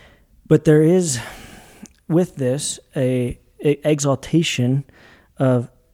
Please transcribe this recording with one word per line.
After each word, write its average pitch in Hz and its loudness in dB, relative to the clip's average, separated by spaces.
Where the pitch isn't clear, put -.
But 156 2
there 156 6
is, 165 2
with 170 0
this, 135 -4
a, 127 -2
a 147 0
exaltation 143 0
of 127 0